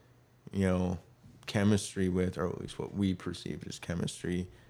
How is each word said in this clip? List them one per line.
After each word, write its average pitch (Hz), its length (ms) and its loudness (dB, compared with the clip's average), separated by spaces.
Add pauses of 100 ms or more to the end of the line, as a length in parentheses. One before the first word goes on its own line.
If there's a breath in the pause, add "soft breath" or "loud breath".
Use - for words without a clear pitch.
(520 soft breath)
you 98 140 2
know, 90 320 2 (480)
chemistry 101 640 4
with, 90 280 2
or 87 100 0
at - 120 -4
least - 200 -10
what - 160 -6
we 95 180 4
perceived - 540 -6
as - 120 -10
chemistry. 87 680 -2 (220 soft breath)